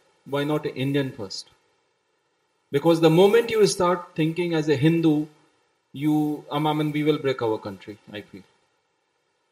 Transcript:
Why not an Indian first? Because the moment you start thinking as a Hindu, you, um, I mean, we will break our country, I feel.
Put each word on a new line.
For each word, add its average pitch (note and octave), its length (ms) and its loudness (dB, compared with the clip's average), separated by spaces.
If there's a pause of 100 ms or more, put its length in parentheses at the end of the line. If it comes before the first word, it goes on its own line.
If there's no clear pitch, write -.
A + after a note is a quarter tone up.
(240)
Why C#3+ 200 -4
not D3+ 220 -2
an - 100 -8
Indian C3+ 340 -2
first? - 400 -14 (1200)
Because D#3+ 300 2
the D#3+ 100 6
moment G#3+ 400 4
you G#3+ 160 4
start F3+ 480 -2
thinking E3 400 -2
as D#3 140 -2
a D3 80 2
Hindu, D#3 500 2 (680)
you, D3+ 580 -2
um, D3 160 -2
I D3+ 60 0
mean, D3+ 200 -2
we D3+ 100 -4
will D3+ 160 2
break C3 240 -2
our A2 160 -2
country, G2+ 400 -14 (140)
I G#2 100 -12
feel. F#2+ 200 -20 (1080)